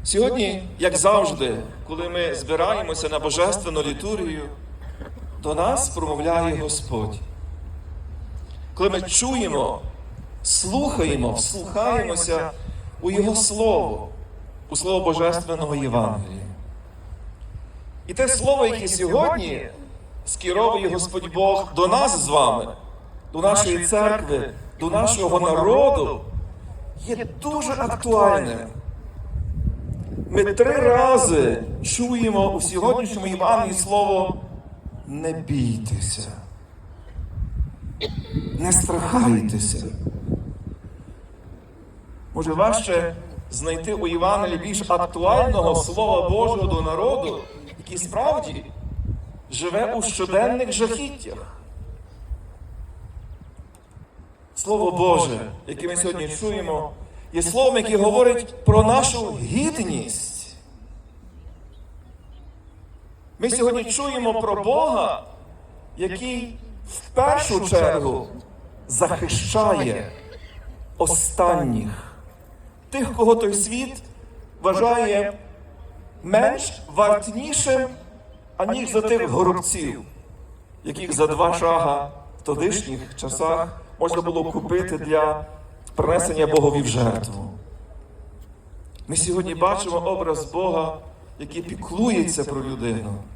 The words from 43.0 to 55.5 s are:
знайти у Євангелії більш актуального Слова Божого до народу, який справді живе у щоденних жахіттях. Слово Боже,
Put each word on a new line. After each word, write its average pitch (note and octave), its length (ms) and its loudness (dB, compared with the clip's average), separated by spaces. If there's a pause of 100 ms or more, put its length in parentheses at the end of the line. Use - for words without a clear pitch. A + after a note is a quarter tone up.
знайти E3 440 -4
у F3 120 -2
Євангелії F3 520 2
більш F#3+ 320 -4
актуального F3+ 840 4
Слова G#3 540 2
Божого A3 380 2
до E3 160 0
народу, E3+ 580 0 (380)
який F3 200 -12
справді C#4 680 -2 (840)
живе G#3 440 -2
у A3+ 80 -2
щоденних A3+ 680 2
жахіттях. - 840 -4 (3000)
Слово G3 360 0
Боже, D#3+ 600 2 (160)